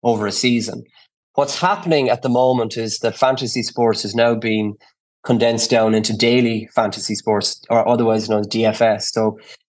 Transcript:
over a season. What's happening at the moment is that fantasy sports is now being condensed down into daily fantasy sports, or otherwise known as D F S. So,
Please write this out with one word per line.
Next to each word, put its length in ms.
over 240
a 60
season. 520
What's 260
happening 480
at 140
the 80
moment 480
is 220
that 180
fantasy 440
sports 420
is 100
now 200
being 420
condensed 460
down 240
into 220
daily 580
fantasy 400
sports, 540
or 180
otherwise 440
known 100
as 60
D 180
F 160
S. 320
So, 260